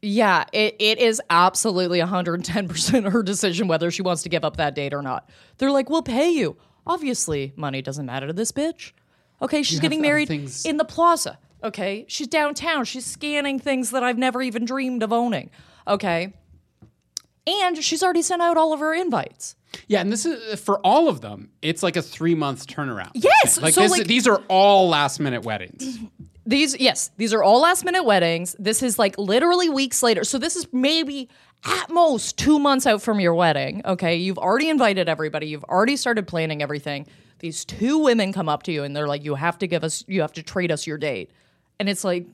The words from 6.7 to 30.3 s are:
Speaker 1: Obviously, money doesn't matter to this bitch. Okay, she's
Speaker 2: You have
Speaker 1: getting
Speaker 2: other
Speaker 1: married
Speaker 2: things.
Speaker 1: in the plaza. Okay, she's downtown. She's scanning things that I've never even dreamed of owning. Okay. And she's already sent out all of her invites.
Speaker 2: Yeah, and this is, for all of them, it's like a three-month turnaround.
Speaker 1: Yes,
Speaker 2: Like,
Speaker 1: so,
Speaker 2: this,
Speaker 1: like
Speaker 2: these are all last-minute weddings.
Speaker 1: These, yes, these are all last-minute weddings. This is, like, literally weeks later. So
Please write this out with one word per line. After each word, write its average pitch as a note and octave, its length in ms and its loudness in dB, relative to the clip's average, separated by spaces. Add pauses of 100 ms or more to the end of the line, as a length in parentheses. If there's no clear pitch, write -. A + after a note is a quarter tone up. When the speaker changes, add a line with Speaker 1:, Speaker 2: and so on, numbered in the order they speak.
Speaker 1:
Obviously, A3 680 -4
money C3+ 280 -6
doesn't C#3 240 -8
matter C3 200 -8
to D#3 60 -6
this G#3 180 -4
bitch. D#4+ 420 -6 (480)
Okay, C#4 220 -2
she's D#3 120 -2
Speaker 2:
You - 40 -2
have C#3+ 40 -2
Speaker 1:
getting D#4 180 0
Speaker 2:
other D4 80 2
Speaker 1:
married D4+ 200 2
Speaker 2:
things. C#3+ 380 -8
Speaker 1:
in D#4 100 -2
the D#4 80 0
plaza. E4 540 0 (240)
Okay, G#3 460 -6
she's - 180 -8
downtown. D4+ 580 -2
She's B3+ 220 -10
scanning C#4+ 540 -4
things C4 320 -2
that B3+ 100 -2
I've B3 160 -2
never B3+ 240 0
even A#3+ 220 -4
dreamed B3+ 400 -2
of G#3 80 -2
owning. A#3 380 -2 (360)
Okay. F#3+ 460 0 (1120)
And F4+ 360 -2
she's D#4+ 200 -2
already F4 200 2
sent F4 200 0
out E4+ 140 2
all D#4+ 160 4
of D4 80 -4
her D#4 140 0
invites. - 600 -4 (340)
Speaker 2:
Yeah, G3+ 120 2
and G3 120 0
this G#3+ 140 -2
is, A3+ 340 -6
for G3+ 200 0
all C4+ 280 6
of D#3+ 140 -2
them, G#2 280 -14 (100)
it's D#3+ 220 -4
like F3+ 140 0
a E3+ 60 -2
three-month D#3 680 -2
turnaround. A#2 460 -8
Speaker 1:
Yes, C#5 460 6
Speaker 2:
Like, D#4+ 140 4
Speaker 1:
so, F4+ 80 6
Speaker 2:
this, F4+ 100 6
Speaker 1:
like E4+ 140 0
Speaker 2:
these A#3 220 2
are G3+ 200 4
all F#3+ 400 6
last-minute C#3+ 540 0
weddings. A2+ 560 -8 (480)
Speaker 1:
These, C#4 340 0
yes, B3 360 0
these A3 160 -2
are A3 100 2
all G#3+ 180 6
last-minute F4 440 2
weddings. F3 560 2
This G#3 220 -2
is, A#3+ 160 -2
like, A3+ 200 2
literally E4 500 2
weeks C4+ 360 -2
later. A3 180 2
So - 160 -2